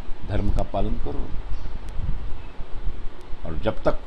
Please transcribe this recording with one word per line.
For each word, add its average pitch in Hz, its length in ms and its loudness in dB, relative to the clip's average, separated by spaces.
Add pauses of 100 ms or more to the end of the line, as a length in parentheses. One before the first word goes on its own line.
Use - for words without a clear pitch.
(280)
धर्म 104 240 2
का 98 120 4
पालन 101 300 0
करो, - 340 0 (2250)
और 80 140 0
जब 107 240 0
तक - 240 2